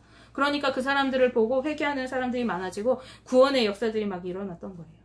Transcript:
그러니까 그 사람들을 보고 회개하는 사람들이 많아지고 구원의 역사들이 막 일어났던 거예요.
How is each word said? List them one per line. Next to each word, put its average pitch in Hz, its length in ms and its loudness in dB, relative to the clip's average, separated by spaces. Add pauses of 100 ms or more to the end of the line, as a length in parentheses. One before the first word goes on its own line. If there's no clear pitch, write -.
(340)
그러니까 285 400 0
그 262 80 -2
사람들을 262 500 2
보고 247 320 2
회개하는 285 440 -2
사람들이 254 360 -2
많아지고 202 560 -2 (240)
구원의 254 420 6
역사들이 214 420 -2
막 185 180 -6
일어났던 190 500 -10
거예요. 160 160 -18 (140)